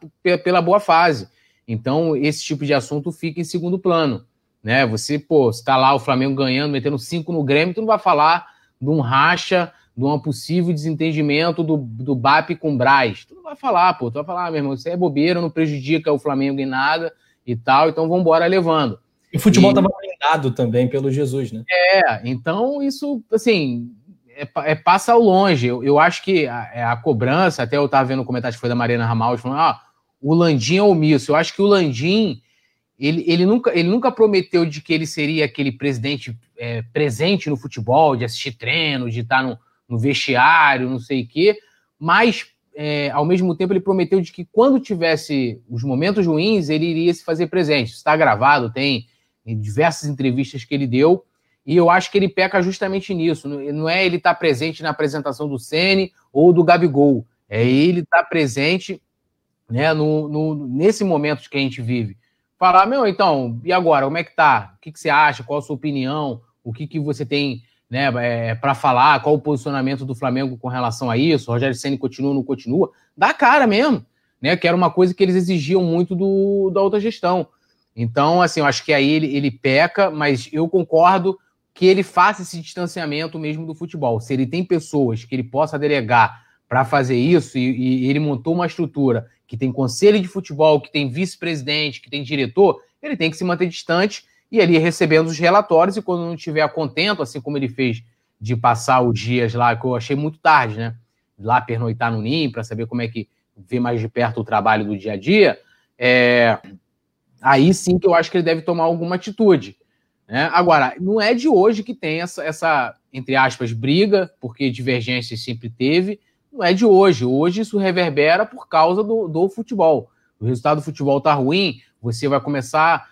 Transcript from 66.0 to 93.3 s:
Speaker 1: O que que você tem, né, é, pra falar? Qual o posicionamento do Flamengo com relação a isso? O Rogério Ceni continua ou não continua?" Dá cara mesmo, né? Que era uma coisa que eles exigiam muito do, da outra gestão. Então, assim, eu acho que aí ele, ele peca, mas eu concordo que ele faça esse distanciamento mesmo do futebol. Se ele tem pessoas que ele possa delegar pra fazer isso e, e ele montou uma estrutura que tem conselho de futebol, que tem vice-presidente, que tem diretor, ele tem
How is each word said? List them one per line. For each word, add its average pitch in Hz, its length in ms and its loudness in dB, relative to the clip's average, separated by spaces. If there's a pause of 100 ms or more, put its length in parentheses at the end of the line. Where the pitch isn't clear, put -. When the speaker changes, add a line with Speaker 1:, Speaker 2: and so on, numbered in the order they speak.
Speaker 1:
O 120 100 -10
que 147 140 -10
que 156 140 -8
você 143 260 -6
tem, 139 360 -4 (280)
né, 131 200 -2 (120)
é, 117 320 -2
pra 135 200 -2
falar? 135 480 2
Qual 151 120 2
o 135 60 -2
posicionamento 139 640 -4
do 131 100 -8
Flamengo 127 420 -4
com 123 120 -10
relação 123 420 -4
a 139 80 0
isso? 147 320 0
O 117 40 0
Rogério 127 200 0
Ceni 139 240 -6
continua 139 320 -4
ou 139 40 -2
não 135 80 -2
continua?" 139 480 -2 (260)
Dá 208 180 2
cara 262 320 4
mesmo, 220 380 2 (360)
né? 160 160 0
Que 170 120 0
era 170 80 2
uma 180 140 2
coisa 180 220 2
que 196 100 0
eles 185 120 2
exigiam 180 480 0
muito 175 320 -2
do, 196 580 0
da 196 80 0
outra 202 200 0
gestão. 185 480 -2 (480)
Então, 139 460 2
assim, 165 180 0
eu 147 60 2
acho - 180 -2
que 156 80 0
aí 139 160 4
ele, 156 260 0
ele 143 160 0
peca, 160 600 0
mas 143 420 -2
eu 160 160 -2
concordo 180 720 2 (340)
que 180 140 0
ele 190 160 4
faça 190 400 0
esse 170 180 -12
distanciamento 160 800 -8
mesmo 156 280 -8
do 160 80 -10
futebol. 143 460 -4
Se 117 120 -8
ele 131 140 -2
tem 170 180 -4
pessoas 139 600 -2
que - 100 -12
ele 127 100 -4
possa 143 340 -2
delegar 123 640 0 (240)
pra 127 160 0
fazer 131 320 0
isso 143 420 0
e, 127 460 -2
e 135 60 0
ele 143 80 0
montou 151 360 -4
uma 175 120 -2
estrutura 135 640 -2 (180)
que 117 100 -14
tem 131 140 -2
conselho 139 500 2
de 180 60 -4
futebol, 156 540 0
que - 100 -20
tem 143 180 -2
vice-presidente, 151 920 -6
que 120 100 -20
tem 143 140 -8
diretor, 143 560 0 (200)
ele 294 160 -6
tem 160 140 -2